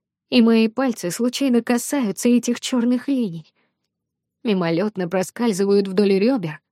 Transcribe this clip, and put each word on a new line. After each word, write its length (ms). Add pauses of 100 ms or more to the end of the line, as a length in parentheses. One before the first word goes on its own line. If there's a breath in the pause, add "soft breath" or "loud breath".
(280)
и 140
мои 260
пальцы 420
случайно 520
касаются 680
этих 320
чёрных 480
линий. 380 (960)
Мимолётно 680
проскальзывают 800
вдоль 300
рёбер. 420 (120)